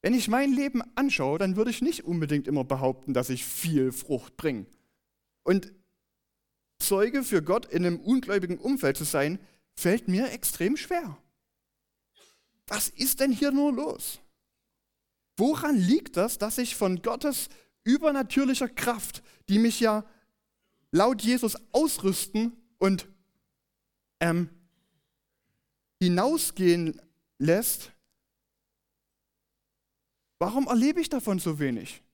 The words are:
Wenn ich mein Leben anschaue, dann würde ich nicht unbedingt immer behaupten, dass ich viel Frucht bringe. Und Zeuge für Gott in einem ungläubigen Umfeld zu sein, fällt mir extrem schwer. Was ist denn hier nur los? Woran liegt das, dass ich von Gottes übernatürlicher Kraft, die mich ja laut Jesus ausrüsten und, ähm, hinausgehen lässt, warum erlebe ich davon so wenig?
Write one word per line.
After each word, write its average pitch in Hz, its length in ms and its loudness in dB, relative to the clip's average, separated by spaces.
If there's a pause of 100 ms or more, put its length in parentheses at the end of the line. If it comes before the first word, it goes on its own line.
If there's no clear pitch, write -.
Wenn 208 120 0
ich 233 140 0
mein 269 240 2
Leben 269 300 0 (140)
anschaue, 165 420 0
dann 190 180 0
würde 220 140 2
ich - 100 -6
nicht 311 240 -2
unbedingt 151 420 -2
immer 139 180 0
behaupten, 131 500 -2
dass 123 160 0
ich 123 140 -4
viel 139 480 0
Frucht - 440 -6
bringe. 120 300 -4 (800)
Und 190 280 2 (1040)
Zeuge 233 440 0
für 196 180 2
Gott 160 260 0
in 175 200 0
einem 170 140 -2
ungläubigen 196 580 0
Umfeld 214 380 0
zu 156 80 -6
sein, 151 340 -2 (360)
fällt 202 340 0
mir 214 240 0
extrem 233 440 -2
schwer. 302 400 -6 (1500)
Was 208 240 -4
ist - 300 -2
denn 269 120 4
hier 277 200 0
nur 285 200 2
los? - 480 -8 (1160)
Woran 294 380 2
liegt 208 400 2
das, 202 200 0
dass 214 220 -4
ich 247 180 -4
von 185 240 -2
Gottes 226 480 -4 (380)
übernatürlicher 269 840 2
Kraft, - 540 -6 (260)
die 202 100 4
mich 226 220 2
ja 214 280 2 (840)
laut 208 320 4
Jesus 240 340 0 (160)
ausrüsten 226 840 0 (220)
und, 190 280 0 (1120)
ähm, 170 280 0 (1500)
hinausgehen 180 960 2 (400)
lässt, 170 540 0 (2500)
warum 233 280 0
erlebe 262 340 2
ich 311 100 -2
davon 220 280 -2
so 156 200 -4
wenig? 120 440 -4 (120)